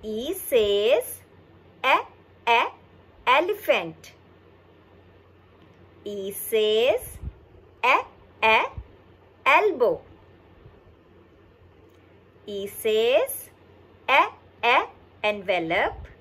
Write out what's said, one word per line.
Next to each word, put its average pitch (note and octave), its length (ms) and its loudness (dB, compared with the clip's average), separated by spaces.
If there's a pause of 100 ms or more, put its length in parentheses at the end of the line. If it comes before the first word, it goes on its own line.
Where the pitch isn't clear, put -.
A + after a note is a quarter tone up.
E A3 320 -8
says, A3 880 0 (600)
"E, C4+ 140 4 (500)
e, A#3+ 200 2 (600)
elephant." C4 840 -2 (1900)
E G3+ 260 -10
says, A3 880 -2 (640)
"E, D4+ 220 2 (360)
e, A3 240 4 (800)
elbow." C4+ 560 2 (2500)
E G3+ 200 -8
says, A#3 840 0 (560)
"E, D#4 220 4 (340)
e, C4 240 2 (340)
envelope." G3 880 -2 (140)